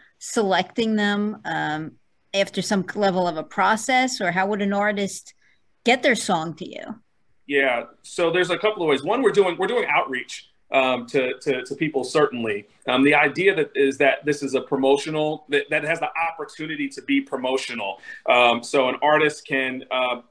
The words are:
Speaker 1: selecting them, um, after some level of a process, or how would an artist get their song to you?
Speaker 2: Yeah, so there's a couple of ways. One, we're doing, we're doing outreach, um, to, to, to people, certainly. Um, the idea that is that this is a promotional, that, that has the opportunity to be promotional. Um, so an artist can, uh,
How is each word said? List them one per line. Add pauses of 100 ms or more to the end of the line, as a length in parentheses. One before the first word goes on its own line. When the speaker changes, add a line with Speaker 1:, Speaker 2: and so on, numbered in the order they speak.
(180)
Speaker 1:
selecting
them,
um, (400)
after
some
level
of
a
process,
or
how
would
an
artist (480)
get
their
song
to
you? (640)
Speaker 2:
Yeah, (160)
so
there's
a
couple
of
ways.
One,
we're
doing,
we're
doing
outreach, (220)
um,
to,
to,
to
people,
certainly. (180)
Um,
the
idea
that
is
that
this
is
a
promotional,
that,
that
has
the (200)
opportunity
to
be
promotional. (260)
Um,
so
an
artist
can,
uh, (100)